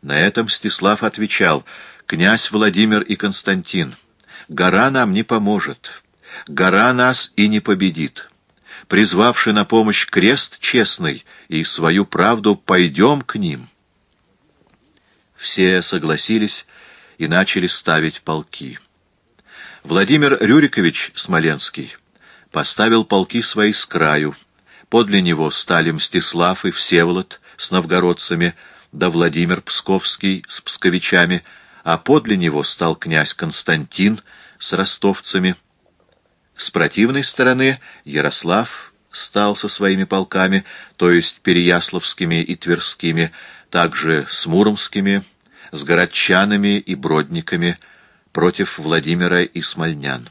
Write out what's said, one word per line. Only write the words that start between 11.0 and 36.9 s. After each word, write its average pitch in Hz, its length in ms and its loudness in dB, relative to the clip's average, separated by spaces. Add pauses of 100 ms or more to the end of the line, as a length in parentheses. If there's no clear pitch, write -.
и 80 160 -2
свою 82 420 0
правду, 104 500 2
пойдем 92 640 2
к - 160 -10
ним». 78 320 -6 (1700)
Все 92 460 0
согласились 92 840 -2 (520)
и 82 80 -4
начали 90 400 0
ставить 80 560 -2
полки. 78 560 -8 (1040)
Владимир 135 580 4
Рюрикович 110 760 4
Смоленский - 800 -4 (540)
поставил 110 540 0
полки 104 380 0
свои 107 300 0
с - 120 -4
краю. 76 500 0 (540)
Подле 101 320 4
него 80 300 0
стали 82 400 0
Мстислав 87 720 -2
и 95 60 0
Всеволод 87 720 0 (180)
с - 120 -10
новгородцами, 87 840 0 (380)
да 85 180 0
Владимир 85 500 0
Псковский - 880 -4
с - 140 -12
псковичами — 87 840 0 (400)
а 82 140 0
подле 131 380 2
него 76 280 0
стал 80 320 -2
князь 78 380 -2
Константин 85 840 -2 (380)
с - 140 -8
ростовцами. - 840 -2 (1000)
С - 140 -10
противной 113 520 0